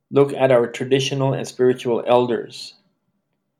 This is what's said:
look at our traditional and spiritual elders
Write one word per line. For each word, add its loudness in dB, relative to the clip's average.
look 2
at 2
our 4
traditional -2
and -6
spiritual 0
elders -2